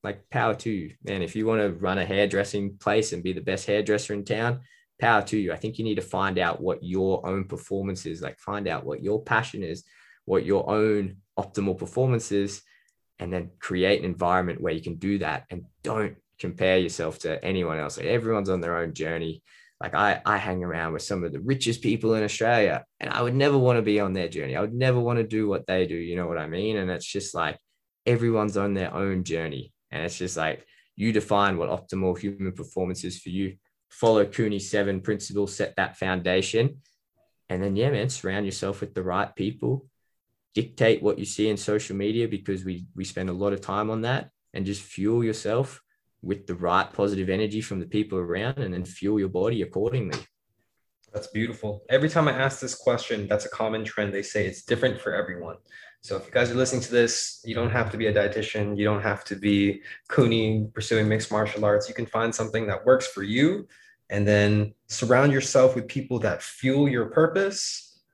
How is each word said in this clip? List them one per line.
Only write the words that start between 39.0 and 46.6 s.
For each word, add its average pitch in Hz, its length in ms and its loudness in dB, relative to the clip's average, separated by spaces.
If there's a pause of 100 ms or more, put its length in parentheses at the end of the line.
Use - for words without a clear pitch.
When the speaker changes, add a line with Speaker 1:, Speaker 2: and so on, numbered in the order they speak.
Speaker 1:
right 92 340 -2
people. 123 500 -2 (680)
Dictate - 480 2
what 101 160 2
you 98 60 -6
see 107 240 0
in 104 80 0
social 104 400 -2
media, 110 320 0
because 98 360 -6
we, 90 300 -8
we 92 100 -8
spend 92 240 -6
a 90 40 -4
lot 98 200 0
of 98 80 -4
time 107 300 -2
on 110 120 -2
that, 123 280 -2 (220)
and 98 120 -4
just 98 180 -4
fuel 113 420 0
yourself 113 560 -2 (420)
with 98 240 -6
the 90 80 -4
right 87 380 2